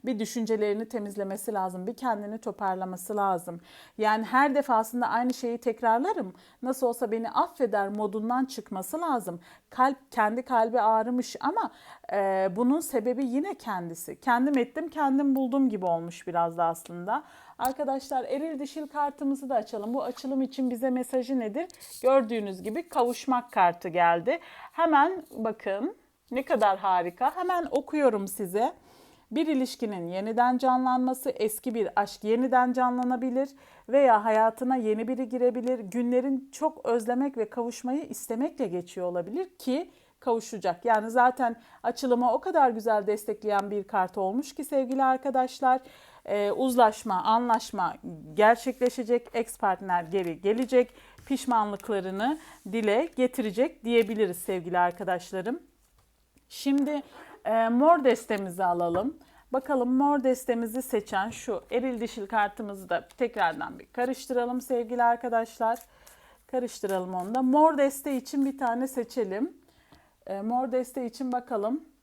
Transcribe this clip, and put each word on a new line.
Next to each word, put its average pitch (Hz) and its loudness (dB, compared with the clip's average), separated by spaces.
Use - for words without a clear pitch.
Bir 226 -2
düşüncelerini 214 -2
temizlemesi 202 -6
lazım. 185 -4
Bir 240 -8
kendini 220 -4
toparlaması 185 -6
lazım. 180 -2
Yani 214 2
her 262 4
defasında 240 2
aynı 247 0
şeyi 233 -4
tekrarlarım, 233 0
nasıl 262 0
olsa 233 -2
beni 226 -2
affeder 220 0
modundan 214 -2
çıkması 220 -8
lazım. 202 -2
Kalp, 269 0
kendi 226 0
kalbi 240 2
ağrımış 220 2
ama, 403 -2
e, 190 2
bunun 247 2
sebebi 247 -2
yine 294 -2
kendisi. 175 -8
"Kendim 262 2
ettim, 277 -2
kendim 277 2
buldum" 269 2
gibi 190 -2
olmuş 170 -2
biraz 170 0
da 170 2
aslında. 175 -4
Arkadaşlar 262 -4
eril 294 -6
dişil 294 -10
kartımızı 285 -4
da 269 -2
açalım. 214 -4
Bu 269 -2
açılım 262 -4
için 262 -2
bize 247 -2
mesajı 254 -2
nedir? 226 -4
Gördüğünüz 220 2
gibi 226 -6
kavuşmak 247 0
kartı 175 2
geldi. 170 2
Hemen 330 4
bakın 220 -4
ne 262 -4
kadar 208 4
harika. 185 0
Hemen 359 -2
okuyorum 254 0
size. 208 -2
Bir 302 0
ilişkinin 233 -2
yeniden 220 2
canlanması, 254 2
eski 220 -2
bir 214 0
aşk 202 -2
yeniden 247 2
canlanabilir 254 0
veya 233 6
hayatına 226 2
yeni 220 0
biri 254 -4
girebilir. 247 0
Günlerin 247 0
çok 311 -4
özlemek 247 0
ve 214 -4
kavuşmayı 247 -4
istemekle 254 -4
geçiyor 180 -6
olabilir 196 -4
ki 285 -4
kavuşacak. 220 -2
Yani 226 2
zaten 247 2
açılımı 240 2
o 262 2
kadar 311 4
güzel 214 0
destekleyen 208 -2
bir 208 -4
kart 185 -2
olmuş 208 -2
ki 302 -8
sevgili 269 0
arkadaşlar, 262 2
e, 202 0
uzlaşma, 233 2
anlaşma 220 0
gerçekleşecek. 240 2
Ex 233 -4
partner 185 0
geri 170 -4
gelecek. 240 2
Pişmanlıklarını 214 -2
dile 226 2
getirecek 254 0
diyebiliriz 214 2
sevgili 180 -2
arkadaşlarım. 180 -2
Şimdi, 285 0
e, 226 2
mor 294 6
destemizi 196 2
alalım. 175 0
Bakalım 262 0
mor 285 2
destemizi 247 0
seçen 208 -2
şu - -6
eril 247 -2
dişil 220 -6
kartımızı 202 -4
da 170 -2
tekrardan 180 -2
bir - -18
karıştıralım 247 -2
sevgili 240 -2
arkadaşlar. 233 0
Karıştıralım 190 -4
onu 185 -4
da. 262 2
Mor 294 6
deste 277 0
için 269 0
bir 277 -4
tane 254 0
seçelim. 233 -4
E, 196 -6
mor 240 -2
deste 254 -2
için 247 -6
bakalım. 247 -2